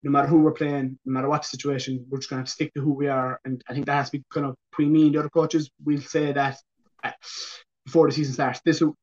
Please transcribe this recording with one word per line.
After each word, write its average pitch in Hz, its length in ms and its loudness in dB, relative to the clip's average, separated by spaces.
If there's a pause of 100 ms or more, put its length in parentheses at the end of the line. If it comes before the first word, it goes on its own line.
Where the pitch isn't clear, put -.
no 139 80 0
matter 139 160 4
who 160 120 6
we're 156 120 6
playing, 143 540 -4
no 131 80 -4
matter 135 160 0
what 151 120 0
the - 60 -12
situation, 131 600 -6
we're 135 100 -6
just - 100 -12
gonna 131 120 -6
have 127 60 -8
to - 40 -10
stick 156 220 -6
to 147 80 -6
who 143 120 0
we 139 140 -2
are. 131 380 -2
And 131 240 -8
I 127 40 -8
think 135 120 -4
that 143 100 0
has 139 160 -2
to 143 80 -6
be 135 40 -14 (100)
kind 147 120 -2
of 135 100 -6 (160)
between 151 200 2
me 156 140 6
and 147 100 6
the 151 40 2
other 151 100 -4
coaches. 160 400 0 (140)
We'll 147 180 0
say 151 300 -2
that, 139 260 -2 (460)
uh, - 80 -6 (760)
before 156 220 4
the 139 60 0
season 143 200 -2
starts, 139 300 -4
"This 160 180 2
is, 156 60 4 (160)